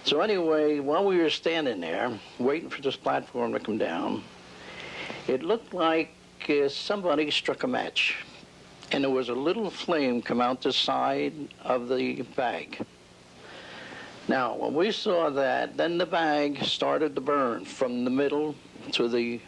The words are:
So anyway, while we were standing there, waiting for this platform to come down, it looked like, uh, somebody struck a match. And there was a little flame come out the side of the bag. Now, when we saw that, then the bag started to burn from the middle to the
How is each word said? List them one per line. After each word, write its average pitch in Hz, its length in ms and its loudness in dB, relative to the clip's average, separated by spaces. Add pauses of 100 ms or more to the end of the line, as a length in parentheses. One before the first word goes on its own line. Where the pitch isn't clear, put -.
So 147 160 2
anyway, 156 600 4
while 151 240 2
we 185 140 4
were 160 120 4
standing 151 500 0
there, 107 320 -2 (260)
waiting 135 300 0
for - 140 -10
this 135 140 -2
platform 127 580 -2
to 113 60 0
come 110 180 -2
down, - 440 -2 (1040)
it 135 160 2
looked 214 300 -2
like, 165 380 2 (380)
uh, 143 200 4
somebody 156 640 0
struck - 320 -2
a 135 40 0
match. - 520 0 (760)
And 143 100 2
there 135 80 2
was 127 200 2
a 120 40 0
little 185 360 0
flame 135 500 0
come 120 220 0
out 127 180 2
the 127 120 0
side 139 600 0 (300)
of 123 260 0
the 127 320 0 (160)
bag. - 480 -4 (1400)
Now, 123 280 2
when 117 180 -2
we 196 180 4
saw 170 380 2
that, 127 460 0
then 165 220 0
the 180 80 2
bag 147 580 2
started 139 500 0
to 135 60 -2
burn 131 440 0
from 123 400 -2
the 127 60 2
middle 147 440 2 (380)
to 120 160 2
the 117 400 0